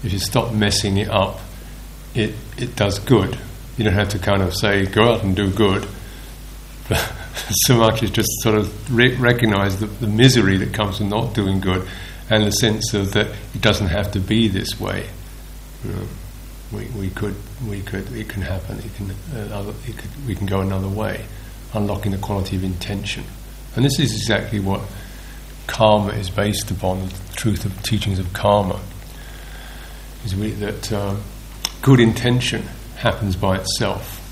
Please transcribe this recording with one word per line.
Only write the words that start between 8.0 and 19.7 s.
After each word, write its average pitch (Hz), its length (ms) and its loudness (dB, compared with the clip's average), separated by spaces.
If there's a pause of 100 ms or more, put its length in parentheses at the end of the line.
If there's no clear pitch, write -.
as 104 80 0
just 110 180 2 (120)
sort 110 140 4
of 107 400 0
re-, 123 200 6
recognize 107 640 4
the, 107 80 0
the 107 200 -4
misery 107 500 6
that - 160 0
comes 98 240 0
from 104 120 -2
not 113 240 0
doing 98 260 2
good, 95 260 0 (440)
and 107 160 4
the 101 60 2
sense 107 420 0
of 98 200 0
that 104 140 2
it - 340 -8
doesn't 104 260 4
have 98 260 0
to 101 60 0
be 110 280 4
this 92 320 -2
way. 95 280 -4 (760)
You 95 80 -6
know, 92 160 -6 (640)
we, 101 140 -8 (120)
we 95 120 -4
could, 98 260 -4 (320)
we 101 140 -6
could, 95 340 -6
it 110 140 -8
can 98 120 -4
happen. 95 380 -6
It 101 160 -10
can, 98 160 -6 (220)
uh, 107 200 -6
other, 101 200 -6 (140)